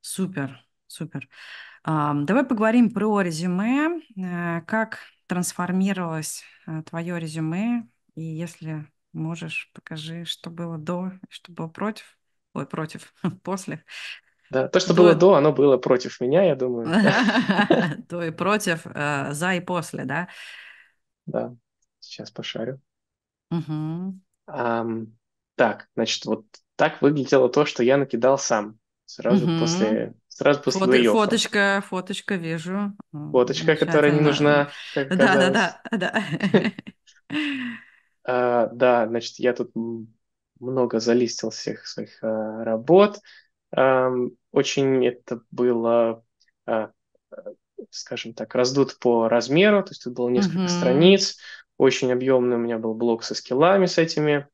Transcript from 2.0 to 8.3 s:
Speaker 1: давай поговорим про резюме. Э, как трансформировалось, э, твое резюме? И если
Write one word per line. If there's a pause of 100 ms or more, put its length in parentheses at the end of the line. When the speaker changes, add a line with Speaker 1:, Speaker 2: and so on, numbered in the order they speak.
Speaker 1:
давай
поговорим
про
резюме. (140)
Э,
как (280)
трансформировалось, (220)
э,
твое
резюме? (260)
И
если (260)